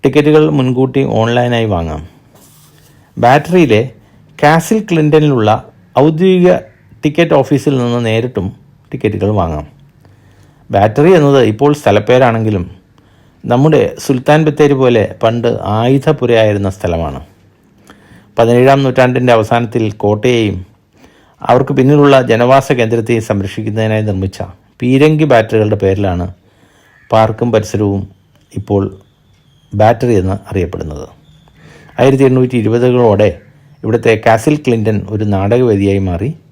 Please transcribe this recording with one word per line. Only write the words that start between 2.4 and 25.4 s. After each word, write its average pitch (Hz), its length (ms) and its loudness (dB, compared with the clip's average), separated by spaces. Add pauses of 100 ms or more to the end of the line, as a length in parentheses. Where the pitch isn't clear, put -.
ബാറ്ററിയിലെ 143 640 2 (580)
കാസിൽ 165 400 2
ക്ലിൻ്റണിലുള്ള 151 720 0 (480)
ഔദ്യോഗിക 175 540 2 (480)
ടിക്കറ്റ് 156 400 0
ഓഫീസിൽ 139 380 0
നിന്ന് 120 280 -2
നേരിട്ടും 113 420 -4 (400)
ടിക്കറ്റുകൾ 104 440 -4
വാങ്ങാം. 82 340 -4 (1040)
ബാറ്ററി 110 440 2
എന്നത് 139 340 4
ഇപ്പോൾ 123 260 0
സ്ഥലപ്പേരാണെങ്കിലും 110 920 0 (760)
നമ്മുടെ 139 380 2 (180)
സുൽത്താൻ 143 460 0
ബത്തേരി 147 360 2
പോലെ 120 240 2 (140)
പണ്ട് 117 300 -2 (280)
ആയുധപുരയായിരുന്ന 117 920 0
സ്ഥലമാണ്. 82 500 -6 (1160)
പതിനേഴാം 123 480 4
നൂറ്റാണ്ടിൻ്റെ 127 500 2
അവസാനത്തിൽ 117 500 -2 (200)
കോട്ടയെയും 107 520 0 (880)
അവർക്ക് 131 320 0
പിന്നിലുള്ള 139 480 4
ജനവാസ 123 500 2
കേന്ദ്രത്തെയും 117 580 -2
സംരക്ഷിക്കുന്നതിനായി 107 800 -4
നിർമ്മിച്ച 95 280 -6 (400)
പീരങ്കി 147 540 2
ബാറ്ററികളുടെ 107 520 2